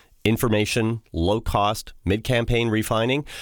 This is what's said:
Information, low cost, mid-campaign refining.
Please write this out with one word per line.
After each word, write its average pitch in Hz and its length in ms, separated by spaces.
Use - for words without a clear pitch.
Information, 113 760
low - 260
cost, - 540
mid-campaign 117 680
refining. 113 560